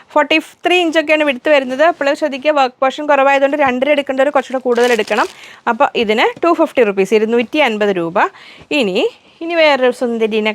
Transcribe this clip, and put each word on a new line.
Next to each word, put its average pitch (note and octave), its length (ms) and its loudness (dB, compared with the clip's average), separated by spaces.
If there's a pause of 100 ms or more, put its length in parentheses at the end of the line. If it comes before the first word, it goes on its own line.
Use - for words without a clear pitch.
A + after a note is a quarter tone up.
(140)
ഫോർട്ടി D4+ 240 2 (280)
ത്രീ F4 180 2
ഇഞ്ചൊക്കെയാണ് D#4 460 0
വിഡ്ത്ത് C4 260 -4
വരുന്നത്. C4 360 0
അപ്പോൾ C#4+ 160 -4 (120)
ശ്രദ്ധിക്കുക, D4 400 -2
വർക്ക് B3+ 240 -2
പോർഷൻ C4+ 260 -2
കുറവായതുകൊണ്ട് C#4 560 2
രണ്ടര B3+ 300 0
എടുക്കേണ്ടവർ C4+ 400 -2
കുറച്ചുകൂടെ B3+ 320 -2
കൂടുതൽ A#3+ 280 2
എടുക്കണം. G#3+ 320 -2 (440)
അപ്പോൾ A3+ 160 0 (160)
ഇതിന് G#3+ 220 0 (200)
ടു E4 40 4 (100)
ഫിഫ്റ്റി C#4 300 2
റുപ്പീസ്, G3 300 0
ഇരുന്നൂറ്റി A#3 480 0
അൻപത് G#3 320 -2
രൂപ. E3+ 180 -4 (640)
ഇനി, G3 180 0 (460)
ഇനി E4+ 180 -6
വേറൊരു B3+ 400 2
സുന്ദരീനെ A3 540 -2